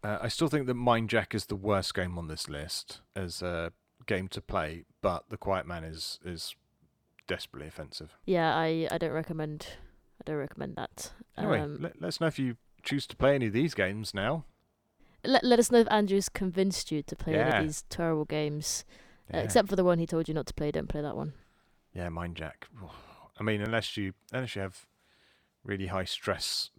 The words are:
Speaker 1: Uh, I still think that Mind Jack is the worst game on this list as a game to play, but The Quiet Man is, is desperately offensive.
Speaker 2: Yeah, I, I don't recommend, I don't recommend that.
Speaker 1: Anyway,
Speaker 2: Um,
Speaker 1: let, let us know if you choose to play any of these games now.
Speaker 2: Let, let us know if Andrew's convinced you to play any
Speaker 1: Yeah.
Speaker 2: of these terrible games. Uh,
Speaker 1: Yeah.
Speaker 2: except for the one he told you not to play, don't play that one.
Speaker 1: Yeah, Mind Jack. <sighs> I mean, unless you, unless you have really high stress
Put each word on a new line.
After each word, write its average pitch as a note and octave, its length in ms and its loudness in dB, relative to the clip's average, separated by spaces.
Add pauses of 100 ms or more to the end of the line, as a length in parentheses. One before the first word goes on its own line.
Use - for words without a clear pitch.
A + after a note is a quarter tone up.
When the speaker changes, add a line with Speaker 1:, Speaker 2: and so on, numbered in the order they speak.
Speaker 1:
Uh, G#2 200 -2
I A#2+ 80 -2
still D#3+ 180 0
think C#3+ 200 0
that B2 80 0
Mind A#2 340 4
Jack A2+ 260 2
is G#2 120 -2
the G#2 100 -4
worst G2 360 2
game F2+ 240 -2
on E2+ 120 -6
this D#2 180 -8
list - 540 -8 (160)
as F2+ 240 -6
a E2+ 320 -4 (320)
game F#2+ 240 0
to - 120 -8
play, E2 440 -4 (160)
but - 280 0
The A2 60 -10
Quiet F#2+ 320 -2
Man E2+ 160 -6
is, D#2+ 400 -10
is E2+ 320 -8 (720)
desperately D2 400 -8
offensive. - 580 -14
Speaker 2:
Yeah, E3 300 2
I, D#3+ 360 0
I E3 60 -2
don't E3 140 -2
recommend, D#3 560 -6 (540)
I - 40 -16
don't D#3 120 -4
recommend C#3 400 -8
that. - 340 -10 (260)
Speaker 1:
Anyway, - 220 2
Speaker 2:
Um, D3 220 -6
Speaker 1:
let, E3+ 200 -8
let F3 60 -4
us - 140 -4
know E3 60 4
if D3 120 0
you B2+ 160 0 (260)
choose C#3 260 -2
to - 100 -14
play C#3 180 6
any B2+ 120 2
of G#2 60 0
these D3 200 4
games G2+ 400 0
now. A#2+ 320 0 (800)
Speaker 2:
Let, C4 180 6
let A#3+ 160 8
us A#3 100 8
know A#3+ 100 10
if A3+ 120 6
Andrew's G3+ 380 4
convinced F#3 640 0
you D3 100 0
to - 140 -8
play - 160 -2
any A#2+ 160 4
Speaker 1:
Yeah. B2 100 6
Speaker 2:
of - 60 4
these D3+ 240 -4
terrible E3 340 0
games. D3+ 640 -4 (480)
Uh, E3 60 0
Speaker 1:
Yeah. - 40 0
Speaker 2:
except G#3 240 6
for G3+ 80 0
the F#3 80 4
one F3 160 6
he E3 80 2
told E3 220 -2
you D#3+ 40 -2
not D#3 140 0
to - 60 -10
play, D3 180 -2
don't D3+ 160 -2
play D3+ 140 -4
that D3 160 -4
one. D3 160 -6 (600)
Speaker 1:
Yeah, F2 140 -6
Mind E2+ 300 -6
Jack. - 320 -12 (340)
<sighs> - 340 -20
I G#2+ 60 -6
mean, G#2+ 180 0
unless A2 360 -2
you, F#2+ 160 -4 (180)
unless B2+ 240 -4
you G2 60 -4
have F#2+ 240 -8 (800)
really G2 220 -2
high F#2 180 -2
stress - 720 -4